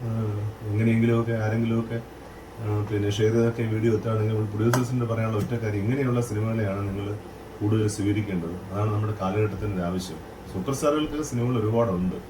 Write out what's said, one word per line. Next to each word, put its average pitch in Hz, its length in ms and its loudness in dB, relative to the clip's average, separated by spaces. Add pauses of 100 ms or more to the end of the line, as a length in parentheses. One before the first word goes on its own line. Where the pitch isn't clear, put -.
ഉം, 110 340 -2 (300)
എങ്ങനെയെങ്കിലുമൊക്കെ 113 640 4 (100)
ആരെങ്കിലുമൊക്കെ, 113 540 0 (640)
ഉം, 104 240 0
പിന്നെ 101 300 0
ഷെയർ 110 180 4
ചെയ്തൊക്കെ 117 260 4 (120)
വീഡിയോ 113 220 4
എത്തുകയാണെങ്കിൽ 110 380 2
നമ്മൾ 107 180 0
പ്രൊഡ്യൂസേഴ്സിനോട് 120 600 2
പറയാനുള്ള 113 300 0
ഒറ്റ 92 200 -2
കാര്യം, 104 220 0
ഇങ്ങനെയുള്ള 123 440 2
സിനിമകളെയാണ് 107 600 0
നിങ്ങൾ 101 180 -4 (540)
കൂടുതൽ 107 340 4
സ്വീകരിക്കേണ്ടത്. 98 600 0 (180)
അതാണ് 107 220 0
നമ്മുടെ 107 280 0
കാലഘട്ടത്തിൻ്റെ 98 680 0
ആവശ്യം. 92 300 -4 (340)
സൂപ്പർ 95 260 -2
സ്റ്റാറുകൾക്ക് 151 520 0
സിനിമകൾ 123 320 0
ഒരുപാടുണ്ട്. 101 560 2 (120)